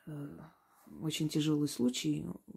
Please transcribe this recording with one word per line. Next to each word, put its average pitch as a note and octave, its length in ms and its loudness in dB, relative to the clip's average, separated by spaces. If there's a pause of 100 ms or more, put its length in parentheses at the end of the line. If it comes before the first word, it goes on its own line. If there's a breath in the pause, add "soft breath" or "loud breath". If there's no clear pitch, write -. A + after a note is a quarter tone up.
Э, D3 220 -8 (720 soft breath)
очень D#3 280 0
тяжелый D3+ 400 4
случай. D#3 580 0 (300)